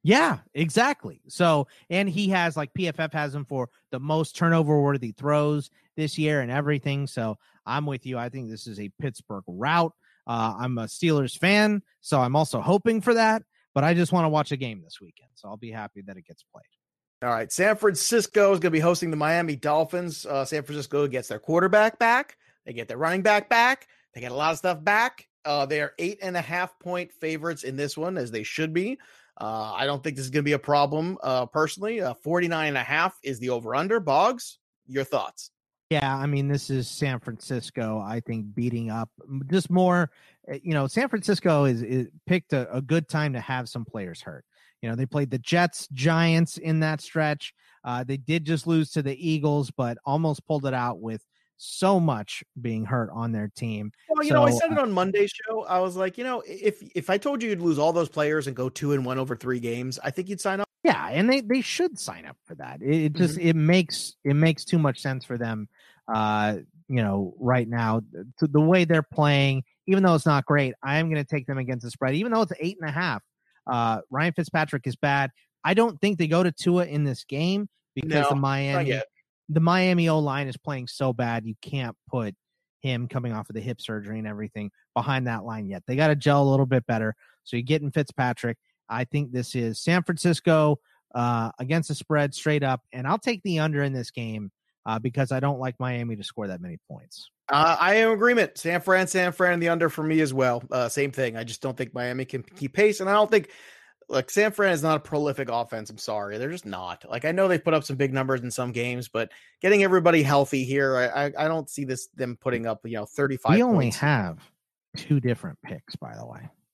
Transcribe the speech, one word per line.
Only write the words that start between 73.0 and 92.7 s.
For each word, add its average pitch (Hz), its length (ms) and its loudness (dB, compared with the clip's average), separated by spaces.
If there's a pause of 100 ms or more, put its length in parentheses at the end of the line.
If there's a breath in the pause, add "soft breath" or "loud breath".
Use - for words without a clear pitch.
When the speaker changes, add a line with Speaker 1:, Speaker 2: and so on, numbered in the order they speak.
Speaker 1:
Uh, 117 340 0 (100)
Ryan 151 240 0
Fitzpatrick 156 520 -2
is 123 100 -4
bad. 139 340 0 (340)
I 165 100 2
don't 220 260 2
think 196 180 0
they 175 80 2
go 165 160 4
to 175 100 2
Tua 180 320 2
in 147 200 -2
this 131 200 -4
game 185 440 -2 (260)
because 147 160 -6
Speaker 2:
No, 147 180 4
Speaker 1:
the 143 60 2
Speaker 2:
not 139 60 0
Speaker 1:
Miami, 139 500 0
Speaker 2:
yet. 110 160 -2 (420)
Speaker 1:
the 156 120 2
Miami 175 500 4
O-line 143 380 0
is 120 100 -10
playing 131 300 -8
so 131 260 -2
bad, 117 320 -2
you 110 160 -8
can't 127 340 -8 (140)
put 110 240 -4 (460)
him 123 280 -4
coming 120 240 -6
off 107 160 -8
of 104 60 -14
the 107 80 -8
hip 117 180 -8
surgery 107 380 -8
and 110 100 -8
everything 104 420 -10 (220)
behind 127 340 -2
that 113 180 -4
line 110 220 -8
yet. 95 200 -10
They 127 100 -4
gotta 151 200 4
gel 143 260 4
a 135 80 4
little 135 160 4
bit 127 200 0
better. 110 280 -2 (300 soft breath)
So - 120 -8
you 123 60 -2
get 151 180 0
in 143 100 -4
Fitzpatrick. 123 680 -2 (320)
I 120 140 -2
think 143 280 -4
this 123 220 -6
is 117 260 -2
San 175 220 2
Francisco, 156 760 2 (360)
uh, 120 440 0
against 151 300 -2
the 151 60 -4
spread 147 400 0
straight 147 280 0
up, 131 200 0 (100)